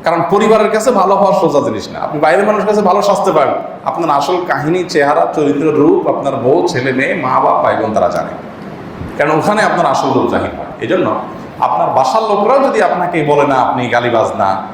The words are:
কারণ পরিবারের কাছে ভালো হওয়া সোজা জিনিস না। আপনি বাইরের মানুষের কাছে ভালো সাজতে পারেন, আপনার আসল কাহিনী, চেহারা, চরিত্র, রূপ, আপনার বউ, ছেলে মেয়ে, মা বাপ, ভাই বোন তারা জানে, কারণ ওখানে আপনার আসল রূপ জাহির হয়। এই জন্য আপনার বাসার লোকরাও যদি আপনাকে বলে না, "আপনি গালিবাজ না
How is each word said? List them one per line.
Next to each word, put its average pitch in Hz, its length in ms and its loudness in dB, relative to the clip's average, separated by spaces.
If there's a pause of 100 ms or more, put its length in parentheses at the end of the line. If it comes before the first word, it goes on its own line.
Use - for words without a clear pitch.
কারণ 170 260 0
পরিবারের 208 420 4
কাছে 220 200 0
ভালো 196 240 2
হওয়া 190 240 2
সোজা 147 280 2
জিনিস 104 220 -6
না। - 100 -10
আপনি 151 200 -6
বাইরের 170 260 2
মানুষের 208 220 0
কাছে 208 140 2
ভালো 185 200 2
সাজতে 196 300 0
পারেন, 143 220 2 (320)
আপনার 165 240 -2
আসল 165 380 0
কাহিনী, 156 360 -2
চেহারা, 156 520 0
চরিত্র, 147 320 0
রূপ, 151 400 4
আপনার 139 280 -2
বউ, 143 320 2
ছেলে 131 240 -2
মেয়ে, 139 220 0
মা 135 260 0
বাপ, - 240 2
ভাই 110 120 2
বোন 107 180 -2
তারা 90 160 2
জানে, 82 200 -4 (880)
কারণ 151 200 2
ওখানে 208 240 2
আপনার 170 240 2
আসল 131 340 0
রূপ 113 120 0
জাহির 92 160 -2
হয়। - 180 -10 (160)
এই 117 60 -6
জন্য 160 320 0 (400)
আপনার - 300 0
বাসার - 340 0
লোকরাও 220 460 2
যদি 214 120 0
আপনাকে 175 420 0
বলে 143 240 2
না, 135 80 2
"আপনি 123 320 0
গালিবাজ 117 500 0
না 95 240 0 (120)